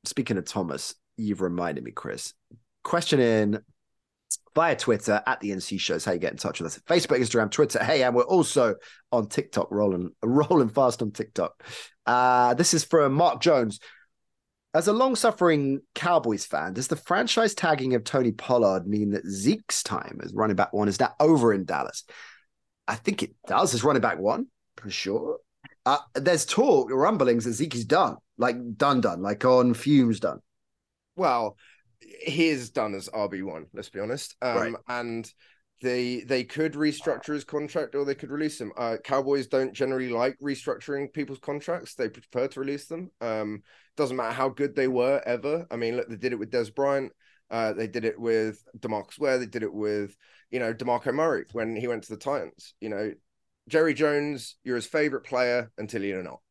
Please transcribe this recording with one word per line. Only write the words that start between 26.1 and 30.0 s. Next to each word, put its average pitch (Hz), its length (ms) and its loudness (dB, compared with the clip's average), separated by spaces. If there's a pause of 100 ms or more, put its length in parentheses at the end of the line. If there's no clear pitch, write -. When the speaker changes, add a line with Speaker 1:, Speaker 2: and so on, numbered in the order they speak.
Speaker 1:
there's 156 300 2
talk, 175 480 4
rumblings 131 520 2
that 120 100 -2
Zeke 131 200 -4
is 117 120 -4
done, 151 320 2 (180)
like, 120 200 0 (200)
done, 143 240 4
done, 90 220 0
like, 104 240 -2
on 127 260 6
fumes 120 480 4